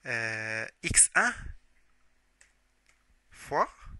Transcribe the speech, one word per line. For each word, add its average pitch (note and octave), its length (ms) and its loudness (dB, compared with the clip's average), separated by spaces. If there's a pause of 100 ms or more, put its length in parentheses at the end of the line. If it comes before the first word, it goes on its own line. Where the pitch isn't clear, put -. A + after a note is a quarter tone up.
آه، A2 640 -4 (140)
اكس - 320 6
ان A#3 160 4 (2000)
فوا - 340 -2 (340)